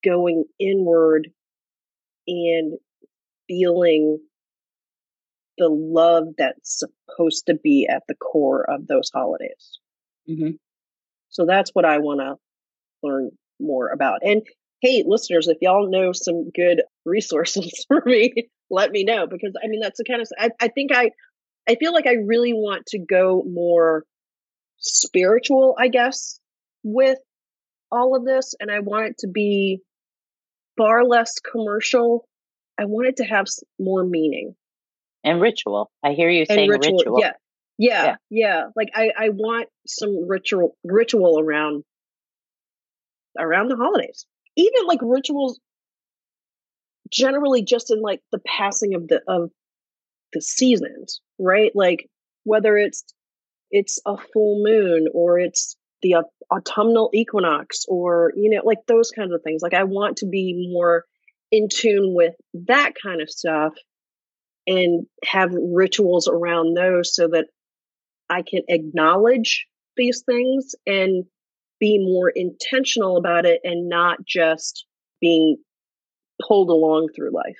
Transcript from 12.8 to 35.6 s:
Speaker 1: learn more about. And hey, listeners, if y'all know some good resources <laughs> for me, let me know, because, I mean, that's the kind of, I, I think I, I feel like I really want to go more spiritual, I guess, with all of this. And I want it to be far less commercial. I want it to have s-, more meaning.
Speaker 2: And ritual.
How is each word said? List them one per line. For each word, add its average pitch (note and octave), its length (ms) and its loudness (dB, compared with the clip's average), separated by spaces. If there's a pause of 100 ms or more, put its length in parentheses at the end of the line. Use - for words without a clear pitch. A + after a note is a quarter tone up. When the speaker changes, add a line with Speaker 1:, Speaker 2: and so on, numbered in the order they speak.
Speaker 1:
learn C3+ 280 -4 (280)
more C3 300 -4
about. C3+ 340 -4
And G#3 180 0 (400)
hey, B3+ 260 2
listeners, F3 400 0
if D#3+ 140 0
y'all F#3+ 280 2
know F#3 240 0
some E3+ 400 -6
good F3 280 2 (240)
resources E3+ 800 -4
<laughs> - 20 -20
for D4+ 180 2
me, A#3+ 440 2 (200)
let F#3+ 220 0
me G3+ 120 -2
know, G3+ 240 -2
because, F#3+ 260 -10 (100)
I G#3+ 40 -8
mean, G#3+ 120 -6
that's G#3+ 180 -8
the A#3 80 -10
kind A#3+ 160 -6
of, A3 60 -10 (100)
I, A3+ 120 0 (100)
I A#3+ 100 -2
think C#4 240 -4
I, B3 180 2 (580)
I A#3 60 4
feel D#4 180 -2
like D4+ 140 2
I B3 80 2
really A#3 380 0
want G#3 340 -6
to G#3 120 -8
go F#3 480 2
more E3+ 560 2 (760)
spiritual, A#3+ 1000 2
I B3+ 80 2
guess, B3 520 -2 (440)
with C4 360 0 (720)
all B3+ 240 2
of A#3+ 100 -2
this. C4 340 -2
And G#3 100 -10
I G#3 120 -2
want G#3 260 -4
it - 120 -10
to G#3 80 -8
be G3 540 0 (960)
far A3+ 280 4
less A#3 340 2
commercial. A#3 880 -2 (500)
I G#3 80 -4
want G#3+ 220 -2
it C4 100 -2
to B3+ 60 -2
have G3+ 200 0
s-, - 200 -10 (160)
more F#3+ 240 -2
meaning. D#3+ 520 -2 (680)
Speaker 2:
And E3+ 180 0
ritual. G#2+ 480 -2 (140)